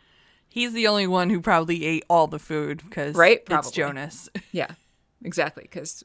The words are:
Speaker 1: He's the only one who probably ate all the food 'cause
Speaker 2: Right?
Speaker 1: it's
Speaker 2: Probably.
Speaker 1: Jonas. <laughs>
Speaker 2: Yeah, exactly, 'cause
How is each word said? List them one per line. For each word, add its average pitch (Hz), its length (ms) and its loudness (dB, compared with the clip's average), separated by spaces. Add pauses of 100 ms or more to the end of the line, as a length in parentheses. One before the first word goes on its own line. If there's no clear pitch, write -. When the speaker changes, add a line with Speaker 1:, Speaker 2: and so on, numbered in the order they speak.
(480)
Speaker 1:
He's 240 240 -4
the 226 140 0
only 202 220 2
one 180 220 2
who 185 100 0
probably 165 440 0
ate 160 240 -2
all 165 200 6
the 151 100 -10
food 151 540 -6
'cause 147 240 -6
Speaker 2:
Right? 180 220 8
Speaker 1:
it's - 100 -14
Speaker 2:
Probably. 151 240 0
Speaker 1:
Jonas. 143 560 -6 (120)
<laughs> - 120 -18
Speaker 2:
Yeah, 175 200 -4 (520)
exactly, 156 420 -4
'cause - 380 -14